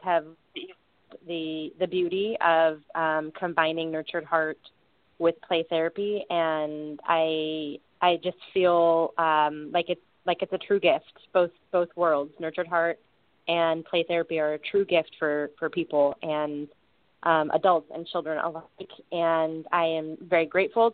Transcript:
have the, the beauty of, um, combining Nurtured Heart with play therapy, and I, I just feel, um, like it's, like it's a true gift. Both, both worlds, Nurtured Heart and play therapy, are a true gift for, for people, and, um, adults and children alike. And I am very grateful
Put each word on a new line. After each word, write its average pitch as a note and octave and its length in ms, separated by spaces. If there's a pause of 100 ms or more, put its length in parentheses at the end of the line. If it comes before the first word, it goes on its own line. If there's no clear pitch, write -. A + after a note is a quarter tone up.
have E3+ 220 (1000)
the, D#3+ 520
the F3+ 80
beauty F#3 580
of, D#3+ 340 (160)
um, D#3 440
combining E3 520
Nurtured D#3+ 340
Heart D#3 340 (600)
with E3+ 240
play E3 260
therapy, F#3+ 600
and D3+ 760
I, D#3 720 (220)
I F3 220
just F3+ 160 (160)
feel, E3+ 640
um, D3+ 540
like F3 160
it's, E3+ 120 (260)
like F3 140
it's F#3 120
a F3+ 60
true G3+ 220
gift. D3 320 (220)
Both, F3 160 (220)
both F3 240
worlds, D#3 420
Nurtured E3 300
Heart E3+ 300 (500)
and E3 360
play E3+ 220
therapy, E3 320
are D3+ 160
a D3 40
true G3+ 260
gift E3 340
for, D3 400
for D#3+ 100
people, D3 540
and, D3+ 460 (560)
um, D#3+ 260
adults D#3+ 420
and E3 140
children D#3 320
alike. D#3+ 520 (200)
And D#3+ 600
I E3+ 120
am D#3 380
very E3+ 240
grateful A3+ 480